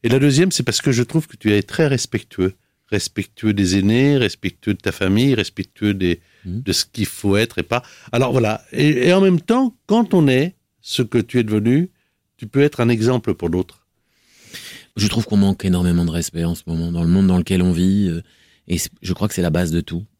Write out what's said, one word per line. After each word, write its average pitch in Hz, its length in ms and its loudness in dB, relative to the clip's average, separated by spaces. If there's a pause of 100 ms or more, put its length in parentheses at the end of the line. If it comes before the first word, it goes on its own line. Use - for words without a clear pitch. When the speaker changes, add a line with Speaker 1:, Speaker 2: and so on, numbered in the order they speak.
Speaker 1:
Et 120 80 0
la 131 80 4
deuxième, 147 340 4
c'est - 120 -4
parce - 180 -4
que 139 100 0
je 120 100 0
trouve - 260 -4
que - 100 -20
tu 107 160 0
es 104 80 2
très - 240 -2
respectueux. 101 640 -2 (380)
Respectueux 104 640 -4
des 98 240 2
aînés, 127 400 2
respectueux 101 560 -4
de - 60 -8
ta 101 120 -4
famille, 110 420 2
respectueux 104 600 -4
des, 90 260 -2 (240)
Speaker 2:
Mhm. 90 180 -8
Speaker 1:
de 98 100 -4
ce - 120 -2
qu'il 107 220 -6
faut 101 320 -2
être 117 200 -2
et 87 40 -4
pas. 123 200 -4 (300)
Alors 127 200 0
voilà. 110 300 -2 (100)
Et, 147 360 0
et 175 60 4
en 190 80 4
même 185 180 4
temps, 247 340 0 (120)
quand 220 260 2
on 165 160 4
est 135 280 0 (260)
ce - 180 -6
que 113 180 -2
tu 120 200 -2
es 120 40 2
devenu, 113 480 0 (460)
tu 117 100 -16
peux 135 140 -2
être 147 200 0
un 117 100 2
exemple 117 420 0
pour 87 160 -4
d'autres. - 380 -6 (1080)
Speaker 2:
Je 101 100 -2
trouve 110 180 -2
qu'on 104 140 -2
manque 98 260 2
énormément 90 400 2
de 82 60 0
respect 85 340 -4
en 85 100 -2
ce - 120 -14
moment 85 260 -4
dans 85 100 -2
le 82 60 2
monde 95 200 4
dans 90 100 4
lequel 90 240 0
on 90 100 2
vit, 95 380 2
euh, 82 100 -6 (480)
et 90 100 -2
c-, - 120 -8 (100)
je 90 120 -6
crois 98 160 -4
que - 60 -6
c'est 90 80 -2
la 87 80 0
base 85 200 0
de 85 100 0
tout. 85 240 -8 (140)